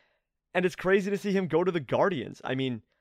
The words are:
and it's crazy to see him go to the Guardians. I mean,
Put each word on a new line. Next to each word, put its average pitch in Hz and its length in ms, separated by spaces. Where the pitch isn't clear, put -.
and 185 100
it's 180 120
crazy 190 340
to 196 80
see 202 140
him 190 140
go 156 180
to 180 80
the 170 80
Guardians. 127 640
I 131 100
mean, 131 280